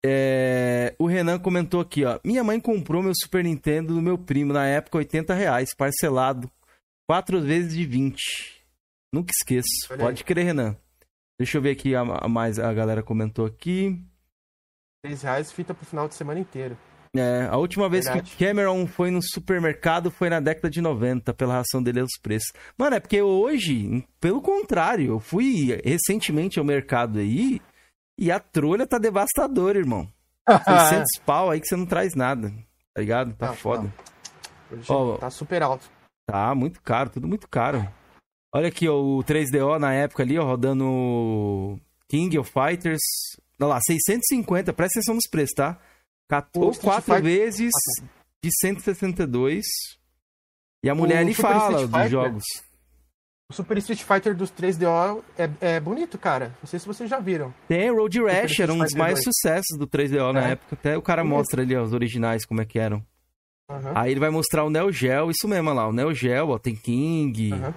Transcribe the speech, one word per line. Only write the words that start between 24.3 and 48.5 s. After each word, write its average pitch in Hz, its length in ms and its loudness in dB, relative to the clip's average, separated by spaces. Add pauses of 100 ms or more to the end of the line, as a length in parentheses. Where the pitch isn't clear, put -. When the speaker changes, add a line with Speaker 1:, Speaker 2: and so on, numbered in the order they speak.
Speaker 1:
contrário, 208 720 0
eu 113 60 -2
fui 170 640 0
recentemente 175 760 0
ao 151 80 0
mercado 127 540 0
aí 170 420 0 (560)
e 170 140 0
a 196 80 0
trolha 170 480 0
tá 240 100 0
devastadora, 202 800 2
irmão. 117 300 0 (400)
Speaker 2:
<laughs> - 0 - (180)
Speaker 1:
Seiscentos 160 600 6
pau 165 260 2
aí 156 80 0
que - 80 -8
você 190 80 0
não 180 100 -2
traz 180 300 -2
nada, 127 340 0 (440)
tá 101 80 -6
ligado? 117 340 -2
Tá 117 120 -6
Speaker 2:
Não, 123 80 -6
Speaker 1:
foda. 113 280 -4 (880)
Speaker 2:
não. 120 80 -14
Hoje 117 100 -18
Speaker 1:
Ó, 131 280 0
Speaker 2:
tá 123 120 -8
super 160 320 -4
alto. 131 300 -2 (360)
Speaker 1:
Tá 107 280 0
muito 139 260 -2
caro, 131 280 -2
tudo 135 180 -8
muito 202 220 -6
caro. 127 360 0 (680)
Olha 160 140 0
aqui, 170 180 -2
ó, 151 80 2
o 139 280 0
três 151 280 0
D 143 100 2
O 147 160 2
na 143 160 0
época 139 300 0
ali, 139 160 0
ó, 160 60 0
rodando 120 1300 0 (280)
King 160 320 0
of 123 120 -6
Fighters. 160 500 0 (580)
Olha 147 160 2
lá, 123 60 0
seiscentos 196 500 0
e 277 40 2
cinquenta, 185 380 0
presta 190 260 0
atenção 220 160 0
nos 233 140 0
preços, 151 260 0
tá? 151 240 0 (500)
Quat-, 143 260 -2
Speaker 2:
O 175 100 2
Speaker 1:
ou 214 60 4
Speaker 2:
Street 202 240 2
Speaker 1:
quatro 220 200 2
Speaker 2:
Fighter 185 80 4
Speaker 1:
vezes 208 500 2
Speaker 2:
Ah, - 280 -2
tá. 127 60 -18 (360)
Speaker 1:
de 170 60 0 (100)